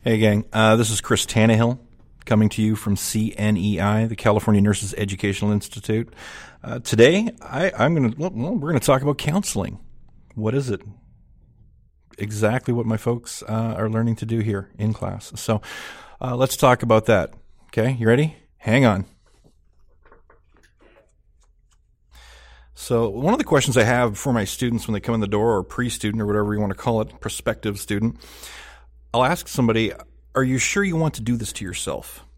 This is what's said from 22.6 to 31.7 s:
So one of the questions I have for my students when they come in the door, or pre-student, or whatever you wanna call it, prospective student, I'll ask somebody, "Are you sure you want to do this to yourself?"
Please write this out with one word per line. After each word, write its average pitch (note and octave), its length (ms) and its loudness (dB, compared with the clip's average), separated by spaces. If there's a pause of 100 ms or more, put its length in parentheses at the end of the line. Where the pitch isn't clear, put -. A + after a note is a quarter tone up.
So A#2 340 0
one B2 240 0
of E3+ 60 2
the D4+ 60 0
questions C#3 320 2
I A#2+ 80 6
have A#2+ 340 2
for C3+ 140 -2
my A2 140 0
students A#2 420 -4
when A2 60 -2
they G2+ 60 -4
come A#2 140 -4
in A2+ 60 0
the G2+ 80 -2
door, G#2+ 300 2
or F#2 40 -2
pre-student, A2 580 -4
or G#2 60 -2
whatever G#2 280 0
you G#2 60 -2
wanna G2+ 140 -2
call A2+ 280 -2
it, - 180 -10
prospective G#2+ 580 -6
student, G#2+ 380 -4 (960)
I'll B2 100 4
ask E3 220 -2
somebody, A2+ 460 0 (420)
"Are C3 80 0
you C3 140 0
sure G3+ 260 -2
you F#3 140 -2
want D#3+ 200 0
to - 40 -10
do A#2 160 -2
this A2+ 160 -6
to - 140 -10
yourself?" - 580 -10 (140)